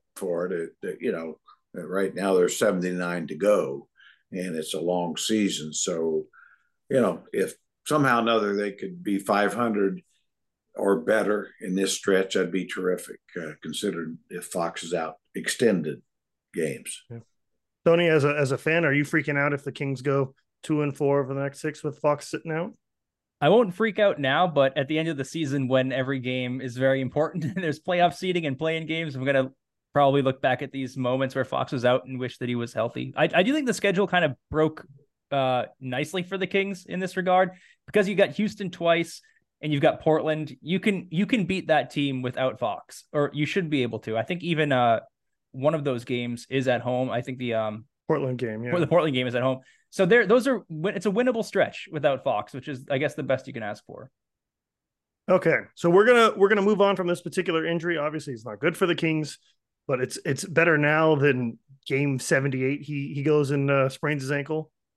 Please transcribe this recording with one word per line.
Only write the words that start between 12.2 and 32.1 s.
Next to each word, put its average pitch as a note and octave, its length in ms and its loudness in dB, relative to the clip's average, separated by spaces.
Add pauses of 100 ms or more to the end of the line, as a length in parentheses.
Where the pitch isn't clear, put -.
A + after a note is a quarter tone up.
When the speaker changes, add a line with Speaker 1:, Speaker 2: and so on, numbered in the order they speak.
Speaker 1:
that'd F#2 180 0
be F#2 140 -2
terrific, - 540 -4 (200)
uh, D#2 120 -10 (100)
considering E2 560 -6 (140)
if F2 140 -10
Fox E2+ 360 -6
is E2+ 120 -8
out D#2+ 240 -4 (180)
extended E2+ 640 0 (500)
games. - 600 -8
Speaker 2:
Yeah. A#2 80 -14 (640)
Tony, E3+ 220 4
as D#3 160 4
a, D3 120 2
as C#3 160 0
a C3 60 0
fan, E3 280 0
are C#3 80 2
you D3 100 2
freaking D3 340 -2
out C#3+ 160 0
if C#3+ 100 -6
the C#3 80 -8
Kings C#3 300 -6
go C3+ 320 0 (300)
two D3+ 180 0
and D3 160 -4
four C#3+ 240 2
over C3+ 140 -6
the C#3 60 -4
next C#3+ 200 -8
six D3+ 220 -8
with D3 160 -8
Fox D3 280 -2
sitting - 240 -8
out? E3 220 -6 (640)
Speaker 3:
I D3 100 4
won't G3+ 260 4
freak A3 240 0
out G3+ 200 4
now, C#3+ 280 2
but C3+ 320 2
at C3+ 80 0
the D#3 100 -2
end D#3+ 120 0
of D3+ 80 -4
the C3+ 80 -4
season, C#3 420 -2
when C3 240 2
every C3 280 -2
game B2+ 400 -4
is A#2+ 160 -10
very C3+ 260 2
important D3+ 420 -2
<laughs> - 120 -4
and F#3 80 -4
there's D3+ 160 -2
playoff F3 360 2
seeding F3 320 -2
and C3 100 -2
play-in D#3+ 300 -2
games, D#3+ 280 -4
I'm C3 80 -6
gonna C3+ 280 2 (420)
probably C#3 280 4
look C3 220 0
back B2+ 180 2
at C3+ 100 -8
these C3 240 -8
moments C3 380 0
where C3 120 -2
Fox C3 260 -4
was B2 140 0
out B2+ 200 4
and C3 140 -10